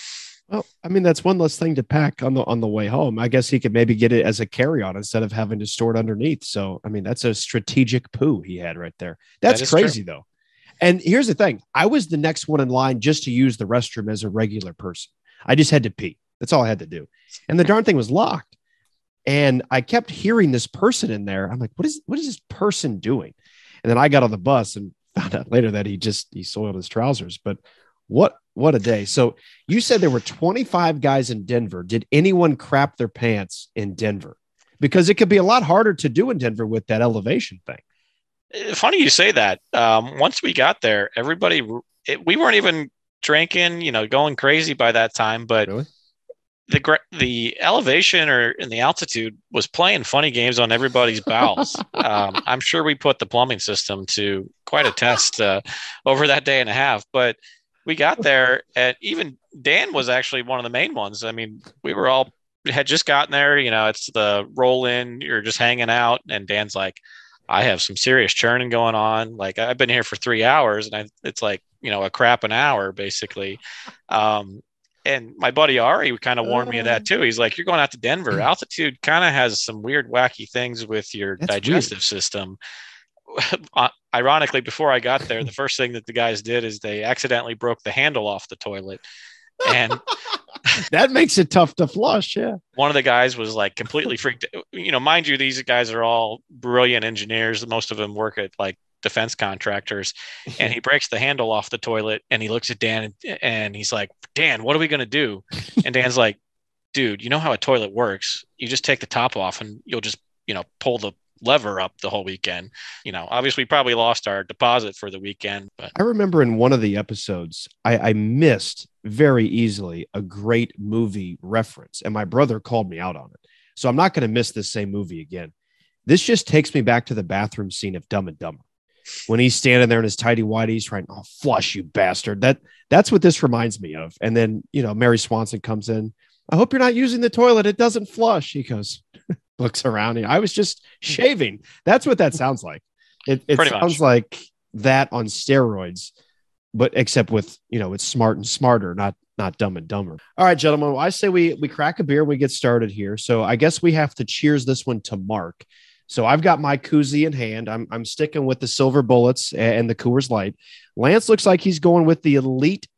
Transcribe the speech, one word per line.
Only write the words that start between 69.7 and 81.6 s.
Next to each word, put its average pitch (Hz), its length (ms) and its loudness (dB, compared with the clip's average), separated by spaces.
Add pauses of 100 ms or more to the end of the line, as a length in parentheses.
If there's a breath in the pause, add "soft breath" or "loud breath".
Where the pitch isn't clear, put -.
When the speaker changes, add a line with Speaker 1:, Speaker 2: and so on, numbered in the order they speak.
Speaker 2:
been 131 120 2
here 120 140 2
for - 120 -10
three 110 280 -2
hours, 117 420 4
and 107 100 -14
I, 107 100 -8 (160)
it's - 200 -8
like, 101 200 -4 (180)
you 120 100 -8
know, 101 140 -2
a 95 60 -4
crap 120 340 2
an 107 80 -2
hour, 113 400 0
basically." 98 680 -10 (520 loud breath)
Um, 107 500 0 (460)
and 131 300 -4
my 127 140 0
buddy 139 280 4
Ari 127 380 2
kinda 123 260 -2
warned 120 280 -2
me 117 80 -4
of 113 80 -2
that 113 160 0
Speaker 1:
Uh. 185 140 0
Speaker 2:
too. - 40 0
He's 117 180 0
like, 117 200 0
"You're 175 80 -6
going 175 140 2
out 139 100 0
to 127 80 -20
Denver. 123 420 -2
Speaker 1:
<clears throat> 117 100 2
Speaker 2:
Altitude 156 520 -4
kinda 165 280 2
has 123 320 0
some 110 200 -10
weird, 123 280 -4
wacky 123 380 0
things 120 380 -6
with 107 280 -6
your 98 220 -6
Speaker 1:
That's 92 160 -6
weird. 101 120 -4